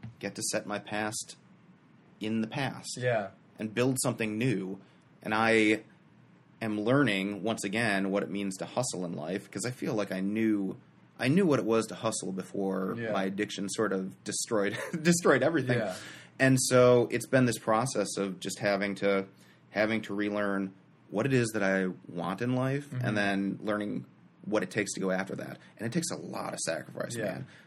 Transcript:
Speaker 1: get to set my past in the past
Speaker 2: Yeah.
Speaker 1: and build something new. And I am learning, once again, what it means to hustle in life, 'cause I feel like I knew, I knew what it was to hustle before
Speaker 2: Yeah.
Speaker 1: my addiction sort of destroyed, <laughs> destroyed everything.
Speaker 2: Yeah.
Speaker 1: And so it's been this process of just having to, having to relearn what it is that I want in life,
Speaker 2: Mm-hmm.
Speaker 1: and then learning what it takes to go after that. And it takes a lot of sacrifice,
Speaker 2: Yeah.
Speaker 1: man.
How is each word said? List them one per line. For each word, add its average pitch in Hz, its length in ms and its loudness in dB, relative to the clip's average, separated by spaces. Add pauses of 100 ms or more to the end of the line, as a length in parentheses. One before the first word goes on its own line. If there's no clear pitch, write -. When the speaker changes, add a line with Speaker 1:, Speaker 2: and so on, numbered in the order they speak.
(180)
Speaker 1:
get 101 180 -6
to 95 60 -8
set - 240 -4
my 104 120 -4
past 107 580 -6 (840)
in 110 220 -2
the 110 40 -2
past - 520 -6
Speaker 2:
Yeah. 117 300 0 (300)
Speaker 1:
and 107 160 -6
build 127 280 2
something 110 360 -2
new. 98 400 -2 (440)
And 107 120 -2
I 110 460 4 (840)
am 107 180 -2
learning, 104 640 2
once 110 220 -2
again, 101 460 2
what 98 120 2
it - 80 -6
means 98 280 -4
to 85 80 -6
hustle 104 380 -4
in 87 100 -6
life, 87 360 -6
'cause 101 160 -6
I 131 60 -4
feel - 220 -4
like 101 180 -2
I 92 80 -4
knew, 104 560 0 (420)
I 127 100 0
knew 185 160 6
what 143 140 6
it 98 60 0
was 113 220 4
to - 100 -10
hustle 107 360 -2
before 95 680 -2
Speaker 2:
Yeah. 113 140 -2
Speaker 1:
my 98 120 0
addiction 101 440 -4
sort 101 240 0
of 95 320 -4
destroyed, 104 540 -2 (120)
<laughs> 165 120 -6
destroyed 170 400 6
everything. 127 360 2
Speaker 2:
Yeah. 98 160 -4 (460)
Speaker 1:
And 131 200 6
so 123 500 8
it's 120 160 -2
been 127 200 4
this 113 120 0
process 110 580 0
of 98 240 -4
just - 200 -8
having 101 360 0
to, 98 300 2 (440)
having 110 320 0
to 101 120 -8
relearn 101 580 -2 (380)
what 110 160 0
it 135 60 -2
is 120 160 4
that 110 140 -2
I 95 260 2 (200)
want 95 340 -6
in 127 120 -2
life, 135 360 -2
Speaker 2:
Mm-hmm. 127 140 -6
Speaker 1:
and 104 120 0
then 98 460 0
learning 104 420 -2 (400)
what 101 180 0
it 95 80 -6
takes 107 240 -2
to 95 60 -6
go 95 100 0
after 95 260 -2
that. - 220 -10 (200)
And 107 80 -6
it 120 60 -6
takes 170 180 -2
a 87 60 -6
lot - 360 -8
of - 80 -8
sacrifice, - 560 -6
Speaker 2:
Yeah. 113 80 -4
Speaker 1:
man. - 220 -6 (200)